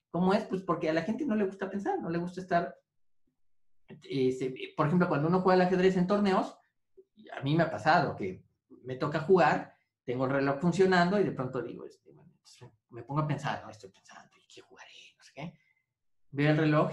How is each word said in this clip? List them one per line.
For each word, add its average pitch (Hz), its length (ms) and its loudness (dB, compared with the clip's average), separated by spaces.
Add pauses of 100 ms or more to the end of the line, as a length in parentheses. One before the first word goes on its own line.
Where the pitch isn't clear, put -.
(100)
¿cómo 185 240 0
es? 214 100 -2
Pues 185 180 -6
porque 165 280 -2
a - 20 0
la 165 100 0
gente 220 220 -4
no 233 100 -2
le 208 120 0
gusta 190 240 -8
pensar, 320 280 -4
no 196 120 -8
le 170 80 -4
gusta 175 240 -8
estar, - 340 -2 (1120)
eh, 131 440 -2
se, 127 220 -6 (220)
por 151 100 2
ejemplo, 175 220 2
cuando 147 200 0
uno 180 120 2
juega 185 220 4
al 180 40 4
ajedrez 185 300 2
en 180 100 2
torneos, 202 500 0 (800)
a - 60 -10
mí 143 140 0
me 165 80 4
ha - 60 0
pasado 156 440 2
que 92 300 -8 (400)
me 127 120 -8
toca 151 240 -4
jugar, 175 540 4 (300)
tengo 127 220 -2
el 131 60 -2
reloj 139 280 0
funcionando 180 580 4
y 190 60 2
de 127 80 -2
pronto 127 300 -6
digo, - 220 -12
este, - 280 -20
bueno, 73 200 -20
entonces - 380 -20 (200)
me 117 120 -16
pongo 139 180 -4
a 147 60 -2
pensar, 120 380 -4
¿no? 110 60 -16
Estoy 98 200 -20
pensando, - 460 -20
¿y - 100 -20
qué - 140 -20
jugaré? - 300 -20 (260)
No - 80 -20
sé - 100 -20
qué. 160 200 -14 (760)
Veo 147 200 2
el 156 80 4
reloj 156 340 2